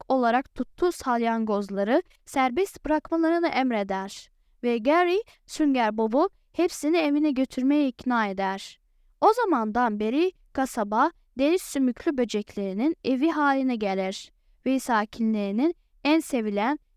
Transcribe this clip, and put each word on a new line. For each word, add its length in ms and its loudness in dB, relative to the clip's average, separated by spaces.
olarak 480 0
tuttuğu 360 -2
salyangozları 1120 0
serbest 600 -2
bırakmalarını 640 0
emreder 840 -4
ve 140 0
Gary, 400 2
Sünger 520 0
Bob'u 320 2
hepsini 440 0
evine 340 2
götürmeye 560 0
ikna 400 -2
eder. 520 -6
O 120 8
zamandan 680 0
beri 320 0
kasaba 580 0
deniz 240 2
sümüklü 560 -2
böceklerinin 880 -2
evi 260 0
haline 460 0
gelir 560 -4
ve 140 2
sakinlerinin 960 -2
en 160 4
sevilen 600 -2